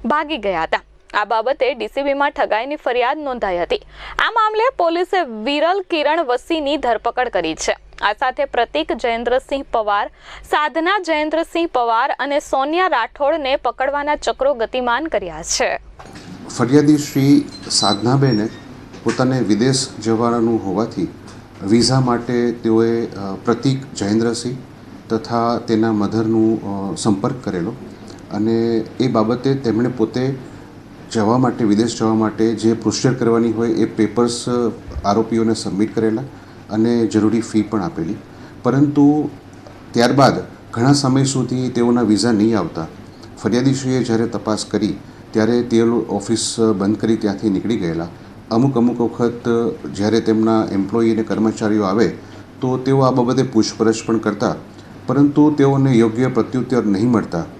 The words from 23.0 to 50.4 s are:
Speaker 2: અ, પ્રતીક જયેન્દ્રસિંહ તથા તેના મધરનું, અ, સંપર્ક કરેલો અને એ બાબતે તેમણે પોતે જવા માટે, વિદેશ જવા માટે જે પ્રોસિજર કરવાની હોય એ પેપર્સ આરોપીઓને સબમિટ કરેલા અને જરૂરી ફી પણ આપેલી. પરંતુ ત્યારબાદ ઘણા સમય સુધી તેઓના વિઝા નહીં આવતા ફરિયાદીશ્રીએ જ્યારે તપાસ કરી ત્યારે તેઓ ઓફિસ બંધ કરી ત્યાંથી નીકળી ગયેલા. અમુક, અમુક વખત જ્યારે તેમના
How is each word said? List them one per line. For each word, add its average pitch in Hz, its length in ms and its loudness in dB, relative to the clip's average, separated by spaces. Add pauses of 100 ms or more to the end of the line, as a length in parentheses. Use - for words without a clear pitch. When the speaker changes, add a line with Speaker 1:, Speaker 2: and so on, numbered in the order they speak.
Speaker 2:
અ, 98 280 -8 (100)
પ્રતીક 135 500 0
જયેન્દ્રસિંહ 113 640 -2 (540)
તથા 117 580 0
તેના 110 240 2
મધરનું, 110 680 2 (340)
અ, - 20 -6
સંપર્ક 113 400 0 (100)
કરેલો 92 260 -4 (600)
અને 113 520 0 (160)
એ 127 80 2
બાબતે 117 460 2
તેમણે 120 340 0
પોતે 127 460 -2 (800)
જવા 113 260 4
માટે, 123 260 2
વિદેશ 107 340 2
જવા 110 160 2
માટે 110 400 2
જે 113 180 2
પ્રોસિજર 113 420 0
કરવાની 117 380 2
હોય 117 160 0
એ 110 160 2
પેપર્સ 113 600 0 (600)
આરોપીઓને 110 500 2
સબમિટ 104 400 -2
કરેલા 110 280 0 (480)
અને 113 360 2
જરૂરી 107 340 2
ફી 110 220 0
પણ 104 200 -2
આપેલી. 85 320 -6 (480)
પરંતુ 143 680 4 (600)
ત્યારબાદ 120 400 6 (380)
ઘણા 123 220 4
સમય 139 320 4
સુધી 127 440 -2
તેઓના 120 340 2
વિઝા 107 300 4
નહીં 110 260 4
આવતા 82 280 -4 (560)
ફરિયાદીશ્રીએ 131 600 0
જ્યારે 113 240 0
તપાસ 107 380 -4
કરી 101 320 -2 (340)
ત્યારે 113 320 2
તેઓ 117 480 2
ઓફિસ 110 500 -4
બંધ 104 380 2
કરી 113 180 0
ત્યાંથી 104 340 -2
નીકળી 98 260 -2
ગયેલા. 85 300 -4 (440)
અમુક, 135 260 2
અમુક 120 240 2
વખત 117 480 -2 (400)
જ્યારે 107 320 0
તેમના 110 520 2